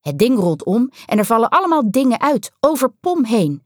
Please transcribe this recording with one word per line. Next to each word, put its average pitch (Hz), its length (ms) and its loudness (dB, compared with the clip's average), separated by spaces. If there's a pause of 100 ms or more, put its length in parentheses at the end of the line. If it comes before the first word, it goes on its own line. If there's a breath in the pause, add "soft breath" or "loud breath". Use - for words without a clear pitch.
Het 143 180 -6
ding 247 200 0
rolt 170 260 -2
om 240 260 -2 (160 loud breath)
en 208 120 -2
er 208 60 0
vallen 226 240 0
allemaal 320 420 2
dingen 254 300 0
uit, 285 400 -2
over 269 300 2
Pom 349 340 -2
heen. 180 420 0